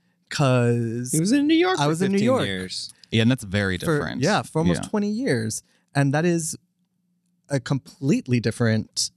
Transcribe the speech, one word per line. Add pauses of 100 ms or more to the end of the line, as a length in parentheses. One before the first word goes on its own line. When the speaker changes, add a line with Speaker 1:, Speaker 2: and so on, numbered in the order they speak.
(280)
Speaker 1:
'Cause
Speaker 2:
He
was
in
New
York
Speaker 1:
I
Speaker 2:
for
Speaker 1:
was
in
New
Speaker 2:
fifteen
Speaker 1:
York.
Speaker 2:
years. (180)
Speaker 3:
Yeah,
and
that's
very
Speaker 1:
For,
Speaker 3:
different.
Speaker 1:
yeah,
for
almost
Speaker 3:
Yeah.
Speaker 1:
twenty
years. (320)
And
that
is (920)
a
completely
different,